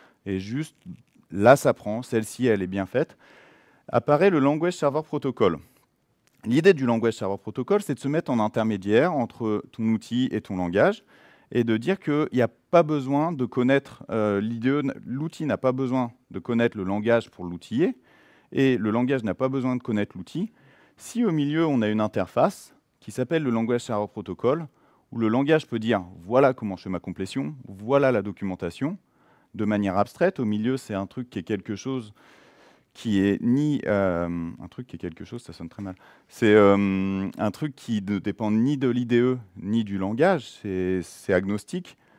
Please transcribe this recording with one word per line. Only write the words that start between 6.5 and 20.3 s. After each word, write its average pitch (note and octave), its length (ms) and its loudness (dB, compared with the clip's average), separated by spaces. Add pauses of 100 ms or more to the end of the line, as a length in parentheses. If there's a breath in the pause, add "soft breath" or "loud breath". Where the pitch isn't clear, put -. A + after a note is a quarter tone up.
du C3+ 120 0
Language A2+ 280 2
Server G2 280 -6
Protocol, B2+ 400 -2
c'est D3+ 140 -6
de - 40 -16
se - 80 -8
mettre D#3 240 -2
en A#2+ 80 0
intermédiaire A2 720 2
entre A2+ 580 -4
ton A#2 140 -8
outil A2+ 460 0
et G#2+ 100 -2
ton F#2+ 160 -8
langage, G2 460 2 (480 soft breath)
et A#2 120 0
de A2+ 140 0
dire D3+ 220 -2
qu'il D3+ 340 -2
n'y B2 80 2
a A#2 60 4
pas - 360 2
besoin D3 480 -2
de C3 140 -2
connaître, C3+ 640 0
euh, G#2 320 0
l'I A2+ 180 -4
D A#2+ 100 0
E, D3 140 0 (220)
l'outil D#3 400 -6
n'a A#2 120 0
pas C3 140 2
besoin B2+ 400 -2 (200)
de F#2+ 80 -10
connaître A#2 380 0
le G2 60 -6
langage G#2 480 0
pour F2+ 140 -14
l'outiller, A2 520 -2 (540 soft breath)
et C3+ 260 2
le G#2 140 0
langage B2 320 0
n'a G2+ 100 -2
pas C3 160 -2
besoin C3 260 -2
de A#2+ 60 -6
connaître G#2 340 -2
l'outil. E3 360 -8 (460 soft breath)